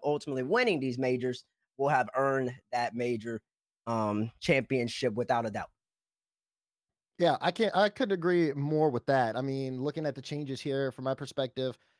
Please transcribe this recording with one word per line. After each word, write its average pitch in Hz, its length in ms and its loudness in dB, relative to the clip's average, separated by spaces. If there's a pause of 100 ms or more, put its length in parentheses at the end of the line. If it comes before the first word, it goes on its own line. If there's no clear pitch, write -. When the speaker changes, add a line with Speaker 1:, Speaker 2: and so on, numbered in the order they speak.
Speaker 1:
ultimately 143 380 -2
winning 190 380 2
these 127 180 -2
majors 127 460 0 (340)
will 135 100 2
have 131 260 2
earned 135 380 0 (200)
that 120 220 -2
major, 117 460 -2 (460)
um, 110 440 0 (100)
championship 123 720 0
without 117 320 0
a 107 40 -6
doubt. 98 200 -8 (1500)
Speaker 2:
Yeah, 160 220 4
I 175 120 0
can't, 214 240 0
I 202 140 4
couldn't 214 220 -2
agree 170 400 2
more 151 380 2
with 120 160 -2
that. 123 300 4
I 127 40 -4
mean, 135 400 -4
looking 147 240 -4
at 143 120 -2
the 139 40 -12
changes 135 400 -6
here 135 300 -2
from 127 140 -8
my 135 100 0
perspective, 131 640 -4 (220)